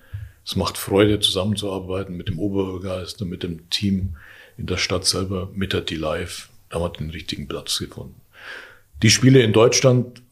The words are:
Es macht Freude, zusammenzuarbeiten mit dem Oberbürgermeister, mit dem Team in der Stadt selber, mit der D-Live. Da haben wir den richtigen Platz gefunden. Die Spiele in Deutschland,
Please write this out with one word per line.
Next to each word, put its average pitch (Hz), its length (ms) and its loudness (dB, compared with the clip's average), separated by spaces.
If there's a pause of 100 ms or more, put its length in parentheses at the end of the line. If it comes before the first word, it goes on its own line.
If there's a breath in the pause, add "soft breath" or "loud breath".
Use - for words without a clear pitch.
(460 loud breath)
Es - 100 -6
macht 90 220 -2
Freude, 104 440 4
zusammenzuarbeiten 95 920 -2
mit 87 120 -8
dem 90 100 -4
Oberbürgermeister, 92 880 -4
mit 90 160 -8
dem 85 300 -8
Team 95 440 0 (420 loud breath)
in - 80 -8
der 90 120 -2
Stadt - 280 -2
selber, 95 500 -2
mit 98 180 -2
der 92 80 0
D-Live. 80 680 -6 (200)
Da - 60 -8
haben 85 80 -2
wir 87 60 -2
den 78 220 -10
richtigen 76 360 -10
Platz - 320 -6
gefunden. - 360 -12 (840 loud breath)
Die 110 80 6
Spiele 131 320 8
in 110 120 4
Deutschland, 123 680 4 (100)